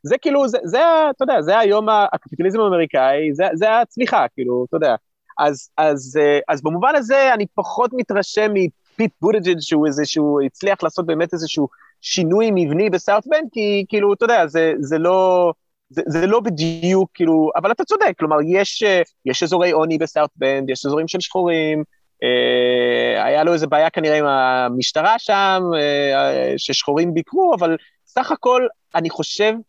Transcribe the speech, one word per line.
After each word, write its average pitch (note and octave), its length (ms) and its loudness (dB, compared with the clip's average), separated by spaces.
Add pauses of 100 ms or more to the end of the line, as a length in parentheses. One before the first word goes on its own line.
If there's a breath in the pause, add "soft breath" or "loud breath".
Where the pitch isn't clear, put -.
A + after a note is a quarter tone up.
זה F#3+ 140 0
כאילו, C#4 300 0
זה, A3 160 -2
זה A#3 220 0
ה-, D#4+ 240 4
אתה C4+ 140 -4
יודע, B3 180 2
זה F#3 180 2
היום G#3+ 300 2
ה-, G#3 240 4
הקפיטליזם F#3+ 460 -4
האמריקאי, D#3 720 0
זה, D#3+ 100 -2 (100)
זה G#3+ 260 2
הצמיחה, A#3 460 0 (100)
כאילו, B2 340 -2
אתה E3 80 -4
יודע. C#3 180 2 (440 loud breath)
אז, D3 380 -2
אז, D3 440 0
אה, D3 260 4
אז D3 140 -4
במובן F3 340 0
הזה, C4 380 2
אני G#3 120 -2 (100)
פחות A#3+ 380 -2
מתרשם G#3+ 600 -2
מפיט F#3+ 580 -2 (100)
בוטג'יג' F#3 380 0
שהוא D3+ 280 0
איזשהו, D3 580 -2
הצליח F#3+ 380 -4
לעשות E3+ 220 -4
באמת E3 280 -2
איזשהו D#3 340 -4 (340 soft breath)
שינוי F#3+ 520 0
מבני F3 360 0
בסארט G3+ 380 -2
בנד, D#4 240 0
כי, G3+ 380 -2
כאילו, G3+ 240 2
אתה A#3 120 0
יודע, G#3+ 220 2
זה, D#3+ 320 2
זה D3 180 -4
לא... F3+ 540 2 (380)
זה, C#3+ 180 -6
זה E3 200 0
לא A3 120 2
בדיוק, F3 760 0
כאילו, D#3+ 420 2
אבל F#3 160 0
אתה D#4+ 140 -2
צודק, G4+ 340 0
כלומר, D#3 260 0
יש, F#3+ 380 0
אה, F#3+ 180 2 (240)
יש C3 180 -2
אזורי F3 280 2
עוני D#3 260 0
בסארט D#3 380 -2
בנד, C3+ 340 -2
יש B2+ 160 -6
אזורים D3+ 220 -2
של F#3 120 -6
שחורים, D#3+ 640 -2 (400)
אה, B2 1000 0
היה D3 180 0
לו E3+ 100 2
איזה D#3 140 -2
בעיה D3+ 220 2
כנראה D#3 280 -2
עם D3+ 80 0
המשטרה B2+ 960 0
שם, G3 420 0 (140)
אה, C#3 840 0
ששחורים D#3 560 -2
ביקרו, D#4+ 400 0
אבל E3+ 240 0 (280 soft breath)
סך - 260 -4
הכל, B3+ 360 0 (280)
אני E3 140 0
חושב G#3 440 -2 (160)